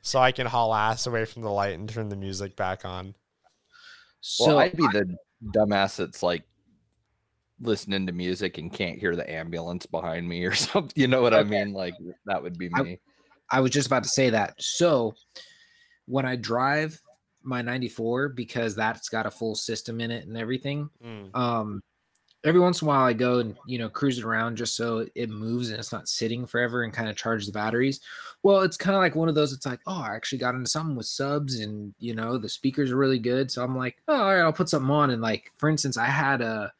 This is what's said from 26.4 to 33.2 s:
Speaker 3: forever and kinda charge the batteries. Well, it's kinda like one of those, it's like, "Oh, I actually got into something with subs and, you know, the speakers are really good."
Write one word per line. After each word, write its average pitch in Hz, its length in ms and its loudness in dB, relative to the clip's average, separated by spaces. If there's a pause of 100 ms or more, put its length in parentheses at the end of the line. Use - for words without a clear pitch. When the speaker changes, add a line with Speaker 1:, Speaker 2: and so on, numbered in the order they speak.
Speaker 3:
forever 120 360 0
and 110 120 -6
kinda 113 180 -4
charge 110 320 -2
the 101 80 -8
batteries. 117 480 0 (420)
Well, 196 180 8
it's 185 160 0
kinda 196 220 2
like 165 160 2
one 160 140 2
of 147 60 0
those, 147 180 2
it's 135 120 -12
like, 127 220 -4
"Oh, 180 140 -6
I 107 140 -6
actually 123 240 -6
got 123 160 0
into 123 140 -4
something 156 260 -2
with 113 120 -6
subs 139 520 -2
and, 104 400 -8
you 117 160 -6
know, 113 220 -2
the 107 120 -6
speakers 135 420 0
are 127 60 0
really 135 220 4
good." 127 320 0